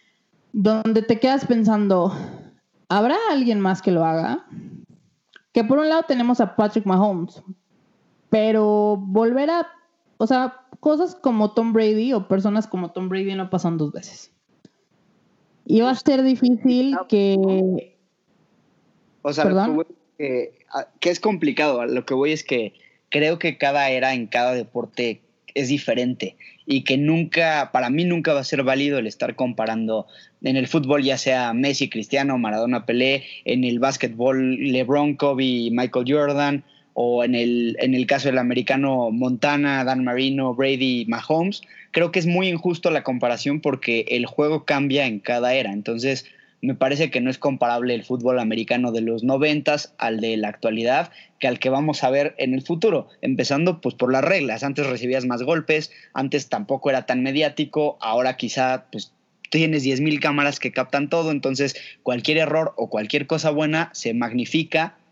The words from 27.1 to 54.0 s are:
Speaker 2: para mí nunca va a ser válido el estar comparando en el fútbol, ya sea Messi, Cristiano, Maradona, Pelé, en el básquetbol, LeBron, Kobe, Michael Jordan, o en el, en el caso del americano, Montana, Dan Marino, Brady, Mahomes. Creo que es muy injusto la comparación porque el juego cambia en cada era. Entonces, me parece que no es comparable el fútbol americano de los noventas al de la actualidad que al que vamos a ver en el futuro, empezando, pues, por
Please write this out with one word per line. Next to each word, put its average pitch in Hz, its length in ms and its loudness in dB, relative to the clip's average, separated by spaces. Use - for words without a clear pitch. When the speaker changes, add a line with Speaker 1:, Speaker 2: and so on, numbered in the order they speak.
Speaker 2:
para 127 180 0
mí 160 160 0
nunca 160 280 0
va 139 80 2
a - 20 -8
ser 139 180 -2
válido 135 380 0
el 110 80 -2
estar 120 280 -6
comparando 110 680 -2
en 135 160 0
el 127 100 0
fútbol, 143 340 2
ya 131 160 0
sea 127 360 0
Messi, 135 360 0
Cristiano, 139 480 -2
Maradona, 117 480 -2
Pelé, 131 380 0
en 123 180 0
el 120 160 0
básquetbol, 131 800 0
LeBron, 139 580 0
Kobe, 127 560 0
Michael 123 360 0
Jordan, 143 560 0
o 120 300 0
en 123 120 0
el, 120 440 0
en 131 140 2
el 127 120 0
caso 139 220 -2
del 131 100 0
americano, 127 760 0
Montana, 135 720 0
Dan 127 200 0
Marino, 131 500 0
Brady, 131 540 0
Mahomes. 160 540 -2
Creo 165 200 2
que 190 80 -2
es 165 80 0
muy 185 220 2
injusto 170 420 -2
la 143 120 0
comparación 123 580 -2
porque 123 480 0
el 120 160 0
juego 151 400 -2
cambia 139 400 0
en 110 140 -4
cada 123 340 -2
era. 117 180 -2
Entonces, 117 540 -4
me 127 120 0
parece 139 380 0
que 123 100 -2
no 127 80 0
es 127 80 -4
comparable 123 560 -2
el 113 100 -4
fútbol 127 360 -2
americano 113 520 -2
de 113 100 -2
los 113 220 -2
noventas 143 760 0
al 113 220 -4
de 113 180 -2
la 107 100 -2
actualidad 117 640 -2
que 135 100 -2
al 123 120 -2
que 135 100 -2
vamos 147 340 0
a 131 60 2
ver 143 280 0
en 131 160 -2
el 131 80 -2
futuro, 170 480 0
empezando, 139 600 0
pues, 123 120 -4
por 123 180 0